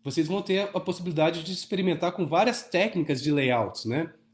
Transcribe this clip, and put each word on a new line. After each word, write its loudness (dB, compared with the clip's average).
vocês 0
vão -2
ter 0
a 0
possibilidade 0
de -8
experimentar 0
com -2
várias 2
técnicas 0
de 0
layouts, 2
né? -2